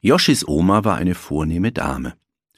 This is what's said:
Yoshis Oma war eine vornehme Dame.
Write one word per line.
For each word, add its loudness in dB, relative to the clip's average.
Yoshis 2
Oma 2
war 0
eine -2
vornehme -4
Dame. -6